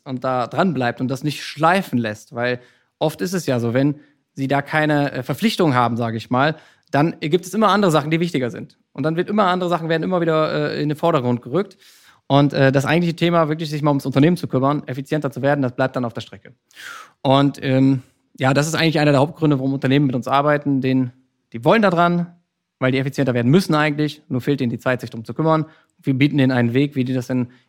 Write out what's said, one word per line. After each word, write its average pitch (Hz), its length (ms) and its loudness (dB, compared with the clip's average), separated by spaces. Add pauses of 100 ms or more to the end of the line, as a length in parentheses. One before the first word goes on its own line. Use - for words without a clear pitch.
und 127 180 -8
da 127 240 -2
dran 165 260 0
bleibt 123 280 -2
und 127 80 -4
das 139 160 -6
nicht 143 180 -4
schleifen 165 560 0
lässt. 107 340 -6
Weil 123 280 -4 (360)
oft 156 220 -2
ist 185 140 -4
es 175 120 -4
ja 127 140 0
so, 117 140 -2
wenn 143 220 2 (380)
sie 135 140 -6
da 139 140 0
keine, 147 500 0
äh, 131 120 -6
Verpflichtung 170 520 0
haben, 120 220 2
sage 117 180 -4
ich 110 140 -10
mal, 143 260 0 (340)
dann 151 300 0
gibt 175 260 -2
es - 80 -12
immer 214 140 2
andere 196 240 4
Sachen, 151 180 2
die 165 120 0
wichtiger 139 280 -2
sind. 113 300 -14 (140)
Und 135 100 -8
dann 160 140 -2
wird 175 120 -4
immer 208 180 2
andere 180 220 0
Sachen 165 200 -2
werden 165 140 0
immer 185 180 0
wieder, 156 500 0
äh, 147 100 -4
in 151 60 -2
den 147 100 -2
Vordergrund 123 440 0
gerückt. 156 360 -6 (500)
Und, 143 260 4
äh, 135 180 4
das 139 140 0
eigentliche 170 320 0
Thema, 170 320 2
wirklich 156 200 -6
sich 147 120 -6
mal 147 100 2
ums 139 140 -2
Unternehmen 147 320 2
zu 123 100 -8
kümmern, 139 400 0
effizienter 143 420 -6
zu 123 120 -8
werden, 143 200 0
das 123 140 -2
bleibt 131 220 -2
dann 127 80 -4
auf 113 80 -8
der 110 80 -10
Strecke. - 320 -20 (680)
Und, 139 400 2
ähm, 135 400 2 (380)
ja, 131 160 2
das 151 100 2
ist 160 80 -4
eigentlich 160 240 2
einer 147 140 4
der 135 80 4
Hauptgründe, 147 400 0
warum 135 140 -2
Unternehmen 139 340 2
mit 127 80 -2
uns 120 120 -4
arbeiten. 143 540 2
Den, 131 300 0 (420)
die 113 100 -12
wollen 208 200 4
da 190 80 4
dran, 175 420 0 (460)
weil 131 120 2
die 131 60 0
effizienter 135 380 -2
werden 120 160 2
müssen 180 240 4
eigentlich. 151 520 -2
Nur 120 140 -4
fehlt 143 180 -2
ihnen 120 120 -2
die 117 80 -8
Zeit, 127 220 -2
sich 117 100 -12
drum 113 120 -12
zu 117 120 -12
kümmern. 156 320 0 (340)
Wir 135 140 -2
bieten 147 240 0
ihnen 131 120 4
einen 120 220 0
Weg, 143 220 0
wie 127 80 -2
die 131 100 -4
das 127 160 -6
in 123 200 -2 (200)